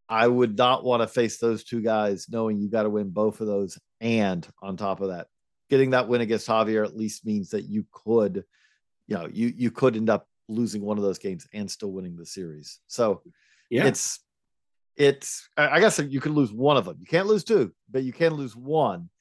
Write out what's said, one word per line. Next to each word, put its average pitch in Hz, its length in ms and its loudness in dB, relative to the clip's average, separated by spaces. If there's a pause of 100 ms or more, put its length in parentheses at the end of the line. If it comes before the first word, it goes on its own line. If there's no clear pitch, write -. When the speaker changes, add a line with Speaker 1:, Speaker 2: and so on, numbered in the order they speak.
Speaker 1:
I 110 200 4
would 123 280 2
not 123 280 4
wanna 117 220 2
face 113 320 -2
those 113 260 0
two 117 160 -6
guys 107 480 0
knowing 110 300 -2
you 101 100 -4
gotta 107 220 0
win 104 200 -4
both 104 300 -2
of 110 60 -4
those. 101 320 -4 (220)
And 107 460 0 (140)
on 95 160 -10
top 95 240 -4
of 98 80 -2
that, 87 200 -8 (420)
getting 135 200 4
that 127 180 2
win 120 120 2
against 110 280 -2
Javier 110 360 2
at 101 120 -8
least 110 280 -8
means 104 260 -4
that 101 120 -4
you 104 300 -6
could, 101 520 0 (640)
you 107 100 -6
know, 82 160 -8
you, 117 240 -2
you 117 140 -2
could 120 260 2
end 110 140 0
up 104 160 0 (220)
losing 107 340 -4
one 104 160 -2
of 101 60 -2
those 95 140 0
games 92 340 -8
and 104 180 -10
still 101 220 -10
winning 92 240 -10
the 85 100 -18
series. 78 640 -14
So 110 340 0 (480)
Speaker 2:
Yeah. 131 160 2
Speaker 1:
it's, - 340 -2 (760)
it's, - 600 0
I, 147 200 2
I 170 40 6
guess 214 180 6
you 139 220 -2
could 156 120 -4
lose 135 200 4
one 135 240 2
of 110 80 2
them. 87 160 -10
You 90 60 -20
can't 180 200 2
lose 214 180 2
two, 156 280 2 (180)
but 131 120 -2
you 127 100 -6
can 165 220 2
lose 135 200 -8
one. 120 540 -2 (120)